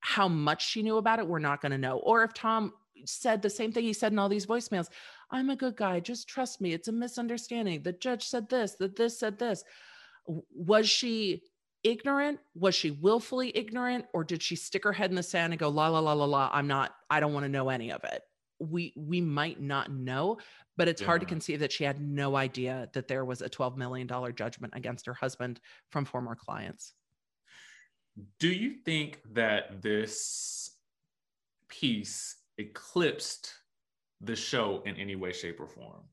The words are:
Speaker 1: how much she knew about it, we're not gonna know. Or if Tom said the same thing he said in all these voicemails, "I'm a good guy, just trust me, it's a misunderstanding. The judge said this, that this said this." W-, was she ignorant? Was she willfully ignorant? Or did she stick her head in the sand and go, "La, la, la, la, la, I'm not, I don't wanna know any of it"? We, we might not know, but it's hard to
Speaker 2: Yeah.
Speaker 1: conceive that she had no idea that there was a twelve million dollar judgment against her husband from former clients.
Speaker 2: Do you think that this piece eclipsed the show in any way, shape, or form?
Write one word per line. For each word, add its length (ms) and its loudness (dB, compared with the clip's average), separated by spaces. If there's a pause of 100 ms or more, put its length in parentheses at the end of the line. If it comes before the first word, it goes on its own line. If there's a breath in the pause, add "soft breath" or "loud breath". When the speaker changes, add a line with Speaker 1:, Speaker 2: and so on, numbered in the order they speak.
Speaker 1:
how 280 4
much 380 2
she 160 -2
knew 140 2
about 240 4
it, 60 -2
we're 120 0
not 240 0
gonna 160 0
know. 220 0
Or 240 6
if 100 -2
Tom 400 2 (320)
said 340 0
the 80 2
same 240 -2
thing 120 2
he 100 2
said 180 2
in 60 4
all 100 4
these 180 2
voicemails, 440 0 (400 loud breath)
"I'm 180 0
a 80 0
good 200 -2
guy, 240 2
just 280 -8
trust 320 -4
me, 140 0
it's 140 -4
a 40 -2
misunderstanding. 920 -2
The 80 0
judge 340 -4
said 220 -4
this, 260 0
that 220 -2
this 220 2
said 200 -2
this." 260 -2 (600 loud breath)
W-, 240 -6
was 400 4
she 540 2 (400)
ignorant? 540 2 (160)
Was 200 4
she 160 0
willfully 680 2
ignorant? 560 -2
Or 120 0
did 180 -4
she 140 -2
stick 280 -4
her 80 6
head 160 2
in 80 2
the 60 0
sand 320 2
and 40 -4
go, 120 4
"La, 180 4
la, 120 6
la, 120 4
la, 140 4
la, 260 4
I'm 140 2
not, 280 2 (140)
I 100 6
don't 140 4
wanna 160 -2
know 220 0
any 200 -2
of 140 -8
it"? 180 -6 (380)
We, 340 -4
we 260 -2
might 400 0
not 300 -2
know, 480 -2 (380 loud breath)
but 100 4
it's 160 0
hard 180 6
to 60 -4
Speaker 2:
Yeah. 40 -6
Speaker 1:
conceive 280 -2
that 140 0
she 100 -2
had 180 0
no 360 0
idea 560 -2
that 160 -4
there 160 0
was 180 -6
a 60 -4
twelve 280 -4
million 300 -6
dollar 240 -6
judgment 460 -8
against 300 -8
her 80 -6
husband 460 -4 (280 loud breath)
from 160 0
former 320 -6
clients. 580 -10 (1400 loud breath)
Speaker 2:
Do 100 2
you 260 0 (100)
think 360 -2 (140)
that 480 0
this 960 -4 (920)
piece 680 -4 (200)
eclipsed 960 -2 (680)
the 160 -4
show 460 0
in 120 -6
any 220 -6
way, 160 -4
shape, 260 -8
or 80 -12
form? 460 -20